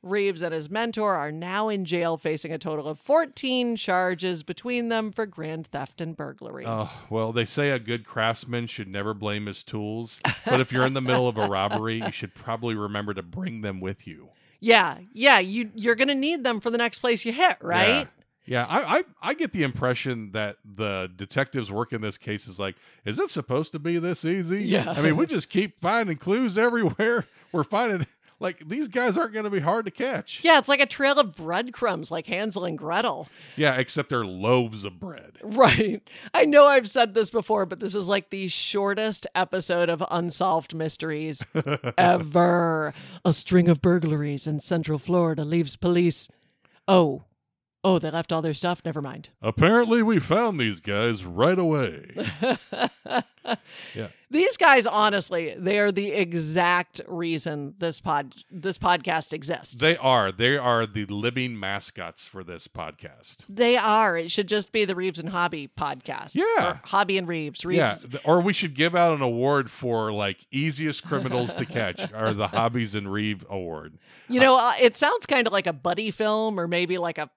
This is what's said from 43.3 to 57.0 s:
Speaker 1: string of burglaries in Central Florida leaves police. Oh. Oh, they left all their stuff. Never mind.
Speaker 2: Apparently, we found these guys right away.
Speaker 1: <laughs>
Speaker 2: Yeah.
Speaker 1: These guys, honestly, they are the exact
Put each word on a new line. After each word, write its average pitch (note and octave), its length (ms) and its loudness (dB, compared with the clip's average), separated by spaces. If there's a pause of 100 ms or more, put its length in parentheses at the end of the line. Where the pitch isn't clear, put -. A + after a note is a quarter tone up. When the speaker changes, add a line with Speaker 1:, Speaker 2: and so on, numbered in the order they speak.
Speaker 1:
string F3 360 4
of D#3 120 6
burglaries D#3 680 0
in D3+ 120 -2
Central D#3+ 380 -2
Florida E3 480 0
leaves D#3+ 300 0
police. F3 540 2 (580)
Oh. D#3+ 340 6 (600)
Oh, F#3+ 160 4
they D#3 140 -2
left E3 220 -2
all D#3+ 80 0
their D#3 120 -2
stuff. - 300 -2
Never D#3 180 -6
mind. C#3+ 280 -12 (120)
Speaker 2:
Apparently, A3+ 600 4
we G#3+ 160 4
found G3 400 0
these G#2 220 -2
guys G2+ 420 0
right A2 340 2
away. C3 540 0 (300)
Speaker 1:
<laughs> B3 180 0 (1400)
Speaker 2:
Yeah. A2 140 -8 (200)
Speaker 1:
These F4 280 2
guys, C4+ 280 8
honestly, G3 720 0
they F#3+ 220 0
are G#3 120 4
the G3+ 200 -2
exact E3+ 960 0